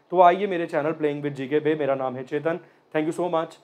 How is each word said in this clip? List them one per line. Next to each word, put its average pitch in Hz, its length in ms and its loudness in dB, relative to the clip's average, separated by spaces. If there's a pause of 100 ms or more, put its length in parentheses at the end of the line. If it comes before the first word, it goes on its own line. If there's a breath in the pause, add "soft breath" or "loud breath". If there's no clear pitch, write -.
(100)
तो 175 120 4
आइए 185 240 6
मेरे 170 200 -2
चैनल 156 260 -2
Playing 147 300 -2
with 143 120 -4
जी 131 140 -8
के 147 120 2
पे। 147 140 0
मेरा 139 200 0
नाम 131 220 -4
है 131 80 -10
चेतन। 156 360 -4 (340 soft breath)
Thank 156 180 -2
you 165 80 -6
so 175 120 -2
much, 165 320 -4